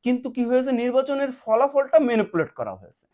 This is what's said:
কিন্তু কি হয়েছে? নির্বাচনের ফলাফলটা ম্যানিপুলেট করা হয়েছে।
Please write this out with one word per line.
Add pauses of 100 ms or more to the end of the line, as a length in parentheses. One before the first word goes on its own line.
কিন্তু
কি
হয়েছে? (100)
নির্বাচনের (120)
ফলাফলটা (100)
ম্যানিপুলেট (100)
করা
হয়েছে।